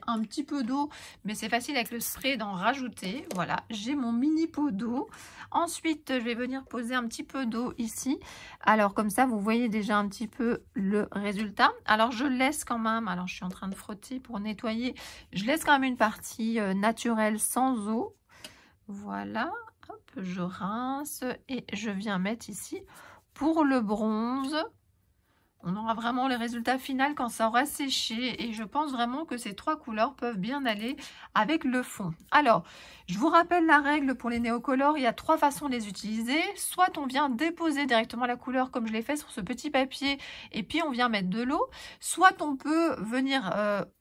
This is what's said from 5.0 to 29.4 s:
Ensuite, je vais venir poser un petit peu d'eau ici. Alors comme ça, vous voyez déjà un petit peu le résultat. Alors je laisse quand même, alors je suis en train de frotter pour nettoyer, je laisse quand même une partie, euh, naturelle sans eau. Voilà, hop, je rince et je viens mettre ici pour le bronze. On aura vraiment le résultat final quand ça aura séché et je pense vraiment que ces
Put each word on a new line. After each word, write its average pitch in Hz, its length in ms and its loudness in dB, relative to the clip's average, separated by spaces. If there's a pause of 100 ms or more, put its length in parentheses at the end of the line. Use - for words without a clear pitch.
Ensuite, 320 640 0
je 247 120 0
vais 233 100 -2
venir 254 300 -4
poser 240 280 -6
un 247 140 0
petit 285 160 -8
peu 269 220 -4
d'eau 226 320 -2
ici. 254 420 -2 (400)
Alors 208 340 6
comme 214 160 0
ça, 247 160 4
vous 226 140 2
voyez 226 300 2
déjà 208 280 2
un 208 120 2
petit 214 180 -6
peu 233 360 -2 (100)
le 208 400 2
résultat. 208 580 0 (140)
Alors 220 260 4
je 233 140 -2
laisse 262 400 2
quand 233 140 -2
même, 226 280 0
alors 180 200 -4
je - 80 -8
suis 196 100 -8
en 185 40 -2
train 190 200 -6
de 190 60 -6
frotter 220 440 -10
pour 226 220 -8
nettoyer, 220 520 -4 (380)
je 196 140 -4
laisse 294 180 2
quand 311 80 4
même 269 140 6
une 254 100 0
partie, 226 640 0
euh, 196 140 0
naturelle 214 680 2
sans 247 480 2
eau. 240 300 -2 (680)
Voilà, 202 640 -6 (380)
hop, - 300 -18
je 185 240 -6
rince 247 840 -6 (240)
et 254 240 -6
je 208 200 -6
viens 196 280 -2
mettre 214 300 -4
ici 302 320 -10 (520)
pour 320 300 2
le 269 160 4
bronze. 220 800 0 (1080)
On 175 120 -4
aura 220 200 -2
vraiment 240 320 0
le 254 80 0
résultat 240 420 -2
final 269 380 0
quand 247 140 -2
ça 226 180 0
aura 240 180 4
séché 254 800 -2
et 233 80 -4
je 220 100 -6
pense 285 280 -2
vraiment 254 340 -2
que 254 120 -6
ces 208 180 -8